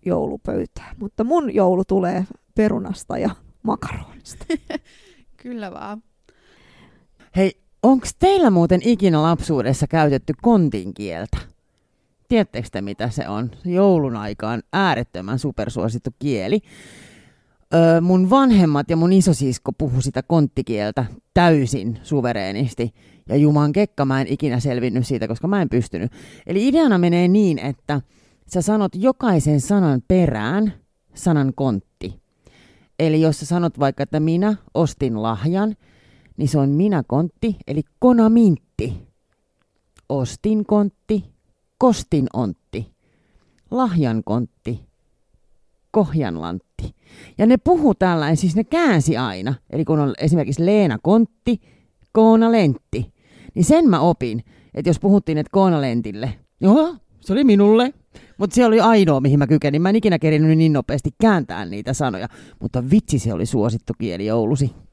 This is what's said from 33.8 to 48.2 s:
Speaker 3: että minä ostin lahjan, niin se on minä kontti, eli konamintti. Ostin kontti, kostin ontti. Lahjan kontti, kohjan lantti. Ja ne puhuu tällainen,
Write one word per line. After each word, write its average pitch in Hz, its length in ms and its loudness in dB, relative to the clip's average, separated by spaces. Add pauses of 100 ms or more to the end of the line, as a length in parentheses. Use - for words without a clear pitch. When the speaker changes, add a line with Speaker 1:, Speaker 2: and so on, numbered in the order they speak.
Speaker 3:
että 151 180 -4
minä 175 360 0 (180)
ostin 131 480 -2
lahjan, 165 540 -4 (600)
niin 143 120 -2
se 151 100 0
on 139 100 2
minä 165 380 0
kontti, 175 500 -4 (100)
eli 147 160 -6 (160)
konamintti. 220 920 2 (1160)
Ostin 202 580 -2
kontti, 208 580 0 (540)
kostin 175 540 0
ontti. 110 600 -8 (800)
Lahjan 170 540 0
kontti, - 560 -6 (1120)
kohjan 139 500 -2
lantti. - 540 -12 (440)
Ja 214 80 2
ne 247 100 6
puhuu 302 380 2
tällainen, 165 420 0